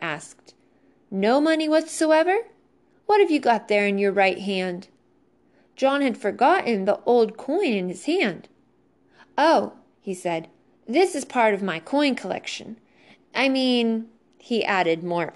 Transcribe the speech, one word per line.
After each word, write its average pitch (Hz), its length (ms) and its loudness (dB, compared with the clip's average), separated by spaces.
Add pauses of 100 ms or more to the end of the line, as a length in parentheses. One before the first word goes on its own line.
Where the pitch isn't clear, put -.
asked. - 500 -10 (580)
"No 214 300 2
money 311 280 0
whatsoever? 320 800 2 (600)
What 415 140 4
have 349 100 4
you 294 100 2
got 233 280 0
there 202 180 2
in 202 120 0
your 196 140 0
right 190 260 2
hand?" 185 500 -6 (920)
John 269 240 2
had 233 160 -2
forgotten 233 680 0
the - 200 0
old 233 300 2
coin 320 360 -2
in 185 160 -2
his 180 180 -10
hand. 294 420 -2 (920)
"Oh," 294 360 2 (260)
he 196 120 -10
said, 170 360 -6 (400)
"this 359 260 2
is 277 100 -4
part 220 300 0
of 190 80 -4
my 170 160 -4
coin 277 380 0
collection. - 640 -10 (520)
I 262 160 0
mean," 240 600 0 (300)
he - 260 -4
added 170 400 0
more 170 320 -4